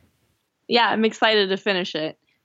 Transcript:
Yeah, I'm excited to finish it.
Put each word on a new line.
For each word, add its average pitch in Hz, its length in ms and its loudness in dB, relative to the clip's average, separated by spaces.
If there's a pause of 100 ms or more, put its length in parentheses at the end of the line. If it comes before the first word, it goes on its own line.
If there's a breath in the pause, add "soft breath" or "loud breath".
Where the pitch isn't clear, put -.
(680)
Yeah, 233 200 2
I'm 214 160 0
excited 220 440 2
to 190 80 -2
finish 190 380 -4
it. 156 220 -6 (280)